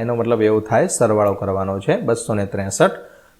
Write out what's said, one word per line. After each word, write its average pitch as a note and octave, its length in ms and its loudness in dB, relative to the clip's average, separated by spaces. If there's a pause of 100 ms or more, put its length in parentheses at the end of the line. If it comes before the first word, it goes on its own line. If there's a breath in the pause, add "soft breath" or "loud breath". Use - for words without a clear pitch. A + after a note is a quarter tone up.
એનો A#2+ 140 -2
મતલબ A#2 260 0
એવો G#2+ 180 4
થાય A#2+ 380 0
સરવાળો G#2+ 360 4
કરવાનો G2 460 -4
છે. D3+ 180 0
બસો A#2 360 -2
ને G#2 120 -2
ત્રેસઠ. G2+ 540 -2 (400 soft breath)